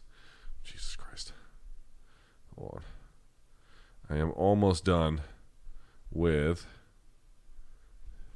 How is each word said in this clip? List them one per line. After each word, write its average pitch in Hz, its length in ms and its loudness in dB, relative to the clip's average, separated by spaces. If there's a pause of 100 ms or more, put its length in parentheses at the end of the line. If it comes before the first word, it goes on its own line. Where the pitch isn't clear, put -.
(640)
Jesus - 340 -4
Christ. - 340 -8 (1200)
Hold - 280 -10 (1300)
on. 76 60 0
I 76 40 2
am 80 120 4
almost 98 520 6
done 80 380 4 (920)
with, 80 560 2 (1700)